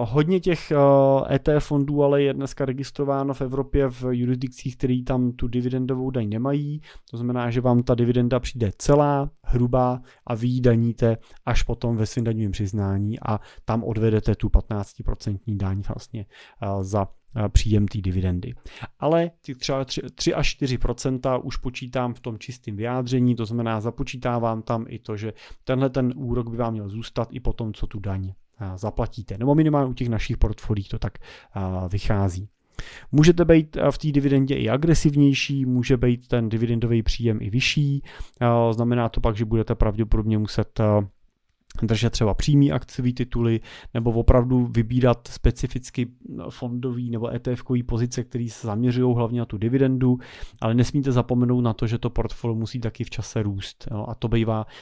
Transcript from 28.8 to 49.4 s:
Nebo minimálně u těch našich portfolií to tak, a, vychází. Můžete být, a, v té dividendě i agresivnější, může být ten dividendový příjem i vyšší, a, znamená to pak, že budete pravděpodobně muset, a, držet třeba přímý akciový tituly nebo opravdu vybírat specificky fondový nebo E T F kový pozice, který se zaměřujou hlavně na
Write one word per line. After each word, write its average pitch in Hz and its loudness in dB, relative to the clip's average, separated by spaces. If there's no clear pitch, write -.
Nebo 135 2
minimálně 147 4
u 120 -8
těch 120 -4
našich 113 -2
portfolií 107 -2
to - -8
tak, - -8
a, 92 -4
vychází. 98 0
Můžete 165 8
být, 160 4
a, 143 2
v - -2
té 151 -2
dividendě 139 2
i 123 0
agresivnější, 143 4
může 127 2
být 123 0
ten 117 0
dividendový 117 0
příjem 113 0
i 110 -6
vyšší, 139 0
a, 117 4
znamená 117 0
to - -2
pak, 113 2
že 117 -2
budete 110 0
pravděpodobně 107 2
muset, 107 -2
a, 104 2
držet 113 2
třeba 104 2
přímý 143 4
akciový 123 -2
tituly 117 0
nebo 117 0
opravdu 123 4
vybírat 120 0
specificky - -2
fondový 123 -6
nebo 117 -4
E 120 -4
T 123 -4
F 120 -6
kový 123 0
pozice, 123 -2
který 120 -6
se - -12
zaměřujou 123 2
hlavně 117 0
na 117 -2